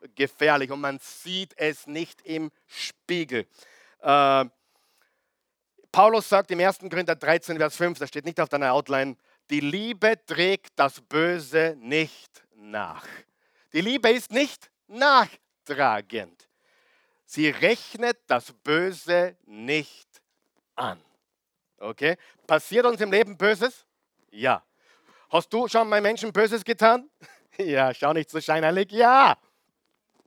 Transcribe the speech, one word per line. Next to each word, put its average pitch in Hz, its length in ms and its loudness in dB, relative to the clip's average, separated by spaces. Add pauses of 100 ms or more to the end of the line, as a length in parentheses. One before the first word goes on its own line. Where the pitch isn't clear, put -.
(160)
gefährlich 139 560 0
und 139 80 -8
man 139 200 -6
sieht 185 580 -14
es 156 280 -6
nicht 156 360 -12
im 160 280 -8 (160)
Spiegel. 147 800 -8 (540)
Äh, 139 460 4 (1500)
Paulus 214 380 4
sagt 196 220 2
im 175 100 -2
ersten 190 280 -2
Korinther 170 260 -2
dreizehn, 160 420 -2
Vers 151 180 -2
fünf, 175 240 -4
das 147 80 -8
steht 147 180 -10
nicht 170 140 -6
auf 160 80 -2
deiner 143 260 0
Outline, 135 440 -2 (320)
die 147 100 -2
Liebe 208 680 -2
trägt 180 540 -2
das 139 220 0
Böse 160 760 -2
nicht 147 680 -6 (100)
nach. 104 500 -12 (680)
Die 156 80 -2
Liebe 233 300 0
ist 247 200 -2
nicht 269 400 -4 (160)
nachtragend. 139 1600 -2 (800)
Sie 151 240 0
rechnet 226 680 -2 (100)
das 123 260 -2 (100)
Böse 175 720 -2 (100)
nicht 123 720 -6 (600)
an. 107 260 -8 (760)
Okay? 135 400 -6 (280)
Passiert 196 400 0
uns 240 160 0
im 202 100 -4
Leben 202 260 2
Böses? 214 480 -2 (440)
Ja. 110 340 -2 (640)
Hast 165 220 -2
du 226 160 -2
schon 226 220 0
mal 208 120 2
Menschen 214 300 -4
Böses 214 320 0
getan? 233 520 2
<laughs> - 40 -20 (380)
Ja, 135 360 0
schau 143 180 -2
nicht 156 180 -4
so 156 120 -8
scheinheilig. 165 500 0
Ja. 240 460 6 (880)